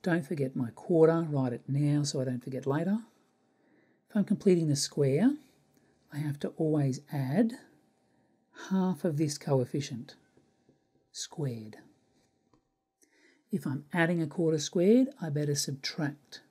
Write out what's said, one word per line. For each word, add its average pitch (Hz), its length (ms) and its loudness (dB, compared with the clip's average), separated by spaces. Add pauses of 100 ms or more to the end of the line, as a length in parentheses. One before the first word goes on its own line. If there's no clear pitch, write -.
Don't 170 240 0
forget 139 300 -4
my 120 140 -2
quarter, 165 600 4
write 135 220 0
it 123 160 -8
now 147 360 2
so 143 180 -2
I - 20 0
don't 123 200 -4
forget 131 220 -10
later. 170 340 0 (1080)
If - 60 -14
I'm 202 80 2
completing 170 460 4
the 143 80 2
square, 151 560 2 (800)
I 143 60 -8
have 147 200 -4
to - 160 -6
always 151 460 0 (100)
add 147 400 0 (1200)
half 185 340 0
of 160 140 0
this 151 200 -2
coefficient 135 760 -4 (960)
squared. 117 680 -8 (1700)
If 185 140 -4
I'm 143 180 -4 (100)
adding 170 280 2
a 156 60 -2
quarter 160 320 0
squared, 226 500 4 (120)
I 165 80 -6
better 147 260 -2
subtract - 960 -8